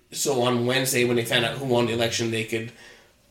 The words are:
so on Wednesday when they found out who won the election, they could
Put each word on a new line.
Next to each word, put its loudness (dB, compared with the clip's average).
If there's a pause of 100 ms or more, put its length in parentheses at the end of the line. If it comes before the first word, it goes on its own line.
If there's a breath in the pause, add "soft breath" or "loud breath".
(120)
so 0
on 2
Wednesday 2
when 2
they 0
found 0
out -4
who -6
won 2
the -2
election, -2
they -2
could -6 (600 loud breath)